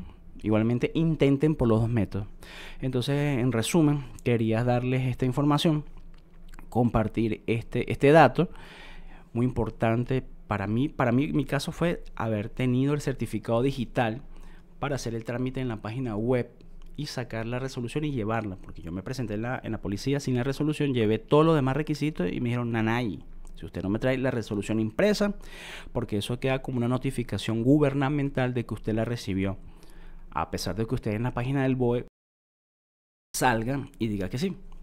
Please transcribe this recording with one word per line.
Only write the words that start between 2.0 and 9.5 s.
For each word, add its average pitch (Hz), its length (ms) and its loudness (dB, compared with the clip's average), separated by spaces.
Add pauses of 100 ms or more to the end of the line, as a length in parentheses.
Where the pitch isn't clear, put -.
Entonces, 139 580 0
en 123 120 2
resumen, 143 540 4 (180)
quería 113 400 2
darles 127 460 2
esta 127 180 0
información, 147 580 4 (840)
compartir 110 800 2
este, 117 420 0
este 139 220 6
dato 156 360 8 (840)
muy 117 120 2
importante 120 800 0 (220)